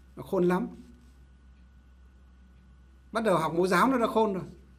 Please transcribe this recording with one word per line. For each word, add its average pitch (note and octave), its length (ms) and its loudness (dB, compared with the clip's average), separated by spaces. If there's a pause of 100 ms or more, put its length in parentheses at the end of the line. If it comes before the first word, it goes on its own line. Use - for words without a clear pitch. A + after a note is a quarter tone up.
(160)
Nó - 60 -12
khôn F#3 220 -2
lắm. F3+ 240 0 (2500)
Bắt A3 120 -2
đầu F#3 140 4
học D#3+ 160 -2
mẫu F3+ 120 2
giáo F#3 220 4
nó C4 100 0
đã A3+ 80 0
khôn G#3+ 280 0
rồi. F3+ 80 -6 (360)